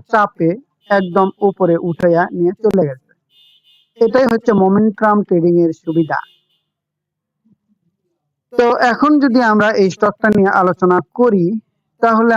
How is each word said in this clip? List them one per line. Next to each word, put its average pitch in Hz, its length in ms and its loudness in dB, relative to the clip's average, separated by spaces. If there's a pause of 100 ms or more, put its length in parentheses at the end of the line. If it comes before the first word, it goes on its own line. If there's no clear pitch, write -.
(120)
চাপে 202 380 0 (480)
একদম 190 300 0 (200)
উপরে 180 260 0 (140)
উঠাইয়া 170 340 0 (140)
নিয়ে 175 160 -2 (120)
চলে 202 240 0
গেছে। 135 220 -16 (880)
এটাই 233 340 0
হচ্ছে 226 180 -2 (120)
মোমেন্টাম 208 540 0 (120)
ট্রেডিং 175 260 0 (100)
এর 160 80 -2 (100)
সুবিধা। 156 360 -4 (2250)
তো 240 140 2 (240)
এখন 269 200 0 (140)
যদি 254 160 2 (120)
আমরা 208 160 2 (140)
এই 190 120 2
স্টকটা 208 420 -2
নিয়ে 196 140 2 (100)
আলোচনা 180 380 0 (220)
করি 202 260 2 (560)
তাহলে 226 340 2